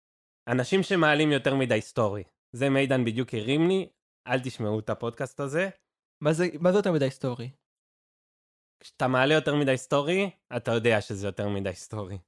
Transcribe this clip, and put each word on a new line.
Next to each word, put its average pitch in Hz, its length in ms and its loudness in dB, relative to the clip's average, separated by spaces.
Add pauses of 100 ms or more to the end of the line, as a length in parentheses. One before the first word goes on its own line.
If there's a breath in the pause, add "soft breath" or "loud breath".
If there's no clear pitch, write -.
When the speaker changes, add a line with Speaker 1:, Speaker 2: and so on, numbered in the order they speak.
(540)
Speaker 1:
אנשים 147 300 0
שמעלים 151 480 4
יותר 139 240 0
מדי 120 260 2
סטורי. 104 420 -2 (320)
זה 135 140 0
מידן 135 360 2
בדיוק 117 280 -2
הרים 135 340 0
לי, 190 220 0 (380)
אל 127 120 0
תשמעו 113 400 -4
את 104 100 -6
הפודקאסט 120 500 -6
הזה. 151 300 -4 (540)
Speaker 2:
מה 151 100 4
זה, 180 140 2 (120)
מה 180 120 4
זה 190 60 4
יותר 196 140 2
מדי 139 200 2
סטורי? 123 380 -6 (1300)
Speaker 1:
כשאתה - 240 -4
מעלה 131 260 4
יותר 151 220 2
מדי 135 220 2
סטורי, 175 520 0 (280)
אתה 117 140 -4
יודע 113 300 2
שזה 101 260 -6
יותר 104 220 -4
מדי 98 240 -4
סטורי. 98 440 -12 (100)